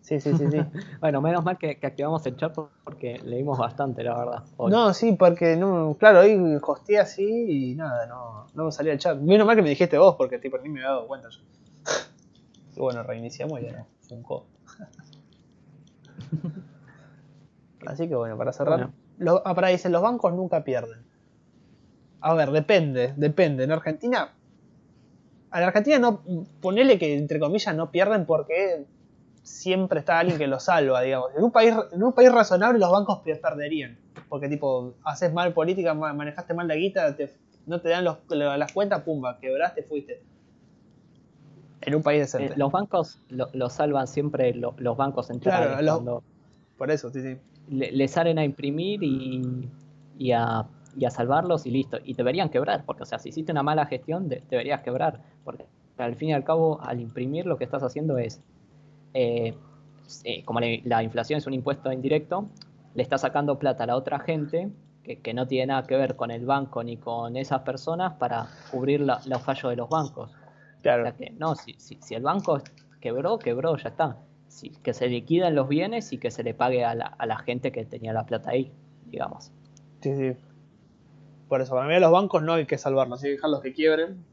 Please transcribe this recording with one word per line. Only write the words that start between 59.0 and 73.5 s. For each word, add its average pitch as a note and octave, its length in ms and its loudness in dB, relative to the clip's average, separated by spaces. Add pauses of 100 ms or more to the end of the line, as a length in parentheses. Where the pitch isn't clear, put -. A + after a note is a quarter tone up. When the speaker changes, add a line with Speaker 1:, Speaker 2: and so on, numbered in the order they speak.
Speaker 2:
eh, A#2 420 -2 (720)
eh, F2+ 180 -8
como A#2 160 -4
la, A#2 80 0 (160)
la A#2 200 0
inflación A#2 340 -4
es C#3+ 100 -6
un C3+ 60 -6
impuesto C3+ 380 -4
indirecto, D3+ 580 -4 (460)
le B2+ 80 -4
estás C3 180 -2
sacando C#3+ 380 0
plata B2+ 260 -2
a - 20 -4
la A#2+ 80 0
otra C3 240 -4
gente D#3+ 500 -4 (340)
que, - 180 -14
que A2+ 120 -6
no B2+ 140 -2
tiene B2+ 200 0
nada C3 200 0
que C3 80 0
ver C3+ 200 0
con A#2 160 -6
el A#2 140 -8
banco C3+ 380 -2
ni A#2 140 -10
con A#2 400 -8
esas C3 240 -4
personas D#3+ 520 -6
para A#2 340 -4 (240)
cubrir C3+ 300 0
la, C3+ 240 0
los B2+ 160 -4
fallos C3+ 300 -4
de A#2+ 60 -4
los A#2+ 120 -8
bancos. C#3 420 -4 (500)
Speaker 1:
Claro. A#2+ 220 2
Speaker 2:
O - 20 -2
sea B2 100 -8
que, - 160 -16
no, D3 240 -4
si, - 220 -18
si, - 240 -20
si - 140 -12
el A#2 80 -8
banco D#3 380 -2 (400)
quebró, C#3 380 -4
quebró, C3 380 -2